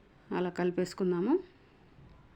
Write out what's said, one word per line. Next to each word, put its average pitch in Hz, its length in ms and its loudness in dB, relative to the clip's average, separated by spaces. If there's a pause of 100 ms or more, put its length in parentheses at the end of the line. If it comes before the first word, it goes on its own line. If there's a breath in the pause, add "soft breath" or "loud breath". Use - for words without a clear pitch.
(360)
అలా 180 140 0
కలిపేసుకుందాము. 180 880 0 (960 soft breath)